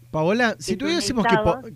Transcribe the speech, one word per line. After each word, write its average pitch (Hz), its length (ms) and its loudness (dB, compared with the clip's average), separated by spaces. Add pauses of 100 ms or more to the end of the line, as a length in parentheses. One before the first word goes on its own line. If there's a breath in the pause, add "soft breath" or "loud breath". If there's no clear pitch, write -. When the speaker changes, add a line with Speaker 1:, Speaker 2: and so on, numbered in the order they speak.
(120)
Speaker 1:
Paola, 202 480 0
si 180 160 -4
Speaker 2:
Que 196 40 -6
son 285 80 -4
Speaker 1:
tuviésemos 269 380 0
que 233 100 4
po-, 214 140 2
Speaker 2:
estados 175 260 -2